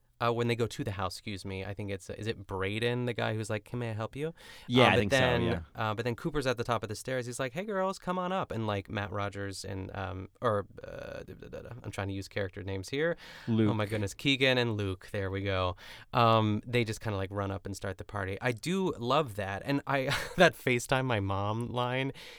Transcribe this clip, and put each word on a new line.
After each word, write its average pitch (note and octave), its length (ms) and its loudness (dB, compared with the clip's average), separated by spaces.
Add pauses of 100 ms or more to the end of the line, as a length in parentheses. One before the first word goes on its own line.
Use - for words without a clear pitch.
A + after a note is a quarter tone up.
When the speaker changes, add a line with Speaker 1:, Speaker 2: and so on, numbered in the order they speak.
(220)
Speaker 1:
uh, A#2+ 100 4
when A#2 160 2
they A#2+ 80 4
go A2+ 120 2
to - 180 -6
the A2+ 60 -2
house, F#2+ 240 -4
excuse G2+ 280 -8
me, F#2+ 220 -6
I G2+ 80 -8
think G2+ 180 -6
it's, F#2+ 180 -8
is - 180 -6
it G#2 200 -6
Braden, A2 600 0
the A#2+ 60 -2
guy A2+ 200 0
who's A2 160 -4
like, A2 160 -2
"Can, B2 140 -8
may A#2+ 100 -4
I A2 40 -6
help G#2+ 220 -6
you?" D3+ 180 -6 (340)
Speaker 2:
Yeah, B2 160 8
Speaker 1:
Uh, A2+ 40 10
Speaker 2:
I G2 40 8
Speaker 1:
but F#2+ 80 6
Speaker 2:
think G2+ 120 2
so, C3+ 80 6
Speaker 1:
then, B2 220 4
Speaker 2:
yeah. A#2 180 2 (160)
Speaker 1:
uh, A2 200 -2
but A2 100 -4
then A#2 100 0
Cooper's C#3+ 320 -2
at B2 80 2
the A#2 80 -4
top A#2 180 0
of A2+ 60 -6
the G#2 80 -6
stairs. B2+ 300 -4
He's A#2+ 160 -8
like, C3 100 -2
"Hey, F3+ 140 -6
girls, F#3+ 340 -2
come F3+ 180 -2
on F3+ 140 -2
up." F#3+ 180 -2
And, A2 160 -2
like, G#2 240 0
Matt G#2 220 -4
Rogers G2+ 540 -4
and, G2 280 -6
um, F#2+ 360 -6 (100)
or, G#2 260 2 (160)
uh, - 440 -10
da, - 80 -14
da, - 160 -16
da, - 140 -10
da, - 60 -12 (140)
I'm G#2+ 80 -6
trying G2 160 -4
to G2 60 -4
use G2 160 -6
character G2 340 -4
names F#2+ 240 -6
here. D#3+ 300 0 (320)
Oh - 40 2
Speaker 2:
Luke. A2 220 6
Speaker 1:
my G#2+ 100 2
goodness, G#2 280 -2
Keegan C3 440 4
and A#2 200 2
Luke. F#2+ 340 -2
There G2 180 -2
we G2 120 -2
go. F#2 340 0 (380)
Um, A2+ 520 6
they A#2+ 200 2
just G#2 160 -4
kinda, G#2 160 -2
like, F#2+ 140 -4
run G2 200 -2
up G2+ 140 -6
and G#2 100 -6
start F#2+ 220 -6
the - 80 -12
party. G2+ 340 -4
I B2 140 0
do F3+ 440 -2
love B2 380 2
that. G2+ 300 -4
And C#3 220 0
I, C3+ 280 0 (100)
<laughs> - 120 -8
that E3+ 200 8
FaceTime C3 460 2
my B2 160 2
mom G2+ 480 0
line B2 460 -2 (240)